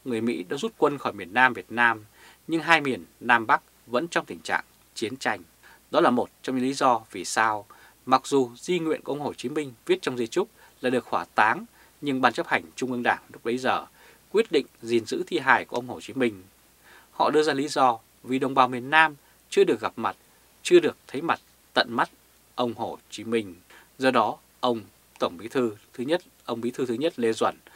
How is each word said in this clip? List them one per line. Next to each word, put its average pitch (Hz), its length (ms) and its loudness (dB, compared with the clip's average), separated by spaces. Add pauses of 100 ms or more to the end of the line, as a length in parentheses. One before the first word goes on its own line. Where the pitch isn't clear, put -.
người 117 160 -4
Mỹ 117 220 -2
đã 127 140 -8
rút 220 200 -6
quân 143 200 2
khỏi 120 160 -4
miền 95 200 -12
Nam 127 200 4
Việt - 180 -14
Nam, 113 340 0 (420)
nhưng 160 140 -4
hai 160 200 4
miền 113 240 -4 (140)
Nam 113 280 2
Bắc 147 140 2 (260)
vẫn 123 200 -2
trong 170 180 -4
tình 85 140 -12
trạng 92 240 -4 (320)
chiến 113 220 -6
tranh. 107 240 -4 (500)
Đó 151 100 4
là 156 80 4
một 123 200 0 (140)
trong 131 120 -6
những 127 100 -2
lý 135 80 -2
do 131 280 2 (100)
vì 92 140 -10
sao, 107 400 0 (400)
mặc 131 220 0
dù 131 300 2
di 180 220 -2
nguyện 160 220 -2
của - 120 -8
ông 147 60 -8
Hồ 123 140 -6
Chí - 160 -8
Minh 147 240 -6 (120)
viết 180 160 0
trong 127 160 -4
di 117 100 -2
chúc 190 220 -2 (320)
là 127 80 0
được 123 160 0
hỏa 90 200 -4 (100)
táng, 117 300 2 (360)
nhưng 135 200 -2
Ban 120 120 4
chấp 170 140 -4
hành 107 160 0 (120)
Trung 127 160 -6
ương 123 120 -4
Đảng 107 200 0 (100)
lúc - 100 -20
bấy 117 140 -4
giờ 113 280 -2 (460)
quyết 220 200 0
định 139 140 2 (160)
gìn 117 240 0
giữ - 220 -6
thi 170 120 -2
hài 123 260 4
của - 120 -6
ông 123 100 -6
Hồ 92 140 -10
Chí 101 120 -16
Minh. 110 300 0 (680)
Họ - 180 2
đưa 151 140 4
ra 151 100 2
lý 139 140 -2
do 131 320 2 (240)
vì 127 160 -2
đồng 135 140 -2
bào 131 140 6
miền 123 220 -6
Nam 156 260 6 (340)
chưa 196 140 4
được 131 180 0
gặp - 140 -4
mặt, 107 200 -4 (480)
chưa 175 160 8
được 147 180 -2 (100)
thấy 135 140 -8
mặt, 156 180 -2 (340)
tận - 160 2
mắt 123 200 -2 (460)
ông 120 180 -2
Hồ 107 240 -8 (120)
Chí - 140 -14
Minh. 107 320 -2 (420)
Do 131 140 2
đó, 123 260 2 (220)
ông 117 220 0 (380)
Tổng 95 180 -4
Bí 104 100 -14
thư 117 280 -2 (180)
thứ 123 100 -8
nhất, 156 180 -2 (240)
ông 117 160 -8
Bí 117 100 -4
thư 135 140 -4
thứ 120 80 -4
nhất 147 260 -4
Lê 113 140 0
Duẩn 110 220 -2 (200)